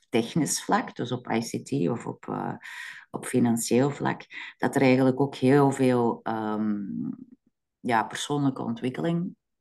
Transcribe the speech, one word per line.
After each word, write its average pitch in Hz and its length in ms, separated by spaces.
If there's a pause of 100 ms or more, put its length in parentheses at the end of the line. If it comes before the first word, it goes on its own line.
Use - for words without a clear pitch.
technisch - 540
vlak, 214 320
dus 120 160
op 120 180
I 113 100
C 120 260
T 131 240
of - 160
op, - 220
eh, 50 280 (540)
op - 160
financieel 120 640
vlak, - 340 (320)
dat - 180
er 131 60
eigenlijk 131 380
ook 139 160
heel 139 360
veel, 123 520
ehm, 107 540 (1040)
ja, 113 240
persoonlijke 139 580
ontwikkeling, 156 720 (260)